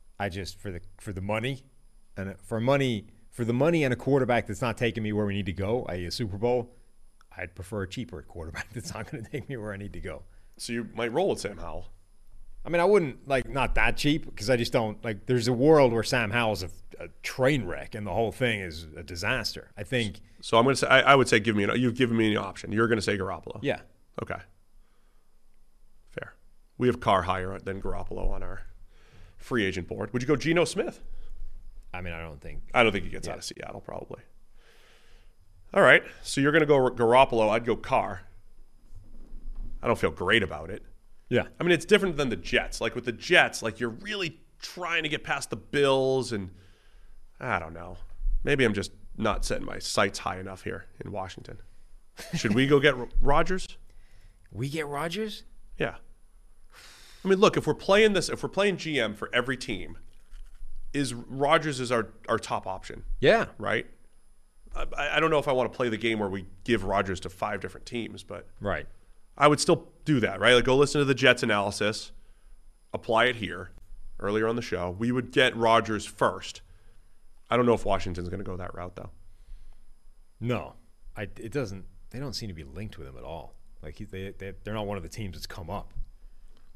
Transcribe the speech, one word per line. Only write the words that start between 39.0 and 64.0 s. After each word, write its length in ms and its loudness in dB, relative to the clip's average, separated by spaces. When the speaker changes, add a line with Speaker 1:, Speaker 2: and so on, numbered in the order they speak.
Speaker 2:
I 60 -4
don't 120 2
feel 120 2
great 320 2
about 260 -6
it. 140 -12
Speaker 1:
Yeah. 180 2
Speaker 2:
I 40 -4
mean, 80 4
it's 140 2
different 320 4
than 120 0
the 60 -2
Jets. 460 -2
Like, 140 -2
with 100 -6
the 60 -2
Jets, 500 2
like, 180 -4
you're 120 -2
really 480 -8
trying 440 -4
to 60 -2
get 140 -4
past 280 -4
the 40 -4
Bills, 800 2
and 160 -6
I 200 -2
don't 140 -8
know. 240 -12
Maybe 220 4
I'm 80 4
just 180 -4
not 300 0
setting 200 -4
my 140 -8
sights 400 0
high 200 -6
enough 240 -12
here 240 -8
in 120 -10
Washington. 480 -10
Should 200 0
we 120 6
go 120 6
get 180 6
Ro-, 120 -8
Rodgers? 460 6
Speaker 1:
We 180 -4
get 180 -4
Rodgers? 560 -6
Speaker 2:
Yeah. 180 -4
I 40 -2
mean, 120 6
look, 180 6
if 100 0
we're 60 2
playing 400 4
this, 160 0
if 140 -6
we're 60 -4
playing 280 0
G 220 -4
M 140 0
for 200 -10
every 240 0
team, 400 -8
is 200 -2
Rodgers 640 0
is 120 -2
our, 180 0
our 120 2
top 260 -4
option. 380 -10
Speaker 1:
Yeah. 260 4
Speaker 2:
Right? 280 -4